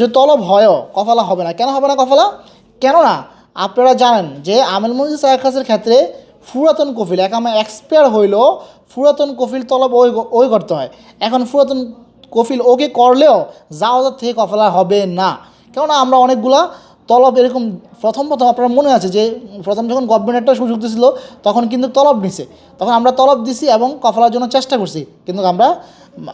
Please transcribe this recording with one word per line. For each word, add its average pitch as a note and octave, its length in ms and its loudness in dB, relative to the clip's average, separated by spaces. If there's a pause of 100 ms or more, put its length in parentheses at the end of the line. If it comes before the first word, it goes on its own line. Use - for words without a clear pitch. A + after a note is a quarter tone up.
যে A#3+ 60 2 (100)
তলব C#4 220 4 (100)
হয়ও, G3+ 260 4 (200)
কফালা A3 340 0
হবে F3+ 180 -2
না। E3+ 120 -6
কেন B3 160 -2
হবে C4+ 140 0
না C#4 120 -2
কফালা? C#4 240 2 (560)
কেননা C4+ 320 4 (520)
আপনারা B3 260 2 (120)
জানেন A3 240 2 (200)
যে G3+ 80 -2 (200)
আমেল A3 220 -4
মঞ্জিল D4 260 -4
সায়েক C4 200 2
খাসের C4 260 -2
ক্ষেত্রে A3+ 260 0 (520)
পুরাতন C#4+ 500 0
কফিল F#3 300 -4
একামা A#3 220 -4 (120)
এক্সপায়ার D4+ 440 0 (100)
হইলেও G#3 320 2 (440)
পুরাতন C#4+ 380 0 (100)
কফিল B3+ 320 -6
তলব C4 200 0 (100)
ওই, A#3+ 80 4 (280)
ওই B3+ 160 4
করতে F3+ 240 -2
হয়। C3 120 -8 (380)
এখন B3 220 -2
পুরাতন C4+ 300 0 (560)
কফিল A#3 240 -2 (120)
ওকে C4 160 2 (120)
করলেও B3+ 360 4 (440)
জাওজাত B3+ 400 -2
থেকে A#3+ 200 -6
কফালা G#3 280 0 (100)
হবে F#3+ 220 2 (200)
না, F#3 100 0 (420)
কেননা D4+ 320 -2
আমরা B3+ 220 2
অনেকগুলা B3+ 360 2 (480)
তলব B3 320 4
এরকম B3+ 220 -2 (400)
প্রথম A3+ 280 -4
প্রথম B3 220 0
আপনার B3 240 -2
মনে C#4+ 200 2
আছে F#3 180 -4
যে G#3+ 80 2 (420)
প্রথম G#3 260 -4
যখন B3+ 200 -2
গভর্নমেন্ট A3+ 300 0
একটা C4 200 2
সুযোগ A#3 220 -2
দিছিল A3+ 200 -2 (420)
তখন G#3+ 260 0
কিন্তু B3+ 160 -2 (100)
তলব C#4 280 4
নিছে, D#3 180 -8 (360)
তখন A3 200 -2
আমরা B3 200 2
তলব C4+ 180 4 (100)
দিছি C4 180 -6 (120)
এবং B3 120 -2 (140)
কফালার A3+ 320 2
জন্য B3 100 -4 (100)
চেষ্টা C4 260 -2
করছি, D#3 200 -8 (240)
কিন্তু F#3 160 -8 (100)
আমরা, G#3 160 2 (680)